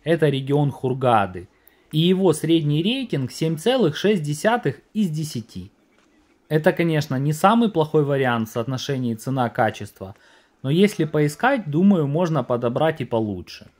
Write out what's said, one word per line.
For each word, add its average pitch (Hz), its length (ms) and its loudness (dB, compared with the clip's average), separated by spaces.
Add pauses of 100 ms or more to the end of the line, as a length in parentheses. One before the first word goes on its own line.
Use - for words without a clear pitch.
это 156 260 2
регион 139 400 0
Хургады, 117 800 0 (420)
и 151 60 -2
его 180 340 4
средний 156 500 0
рейтинг 202 480 -4
семь 160 280 -4
целых 226 360 0
шесть 196 280 0
десятых 156 580 -2 (140)
из 202 160 0
десяти. 127 600 -8 (800)
Это, 156 240 2
конечно, 160 420 0
не 143 180 -2
самый 214 380 2
плохой 156 320 2
вариант 127 460 0
в - 40 -20
соотношении 127 640 -4
цена-качество, 113 1000 -4 (480)
но 131 60 -2
если 180 340 2
поискать, 151 680 0
думаю, 175 380 4
можно 156 340 0
подобрать 127 580 0
и 127 40 -6
получше. 107 640 -4 (120)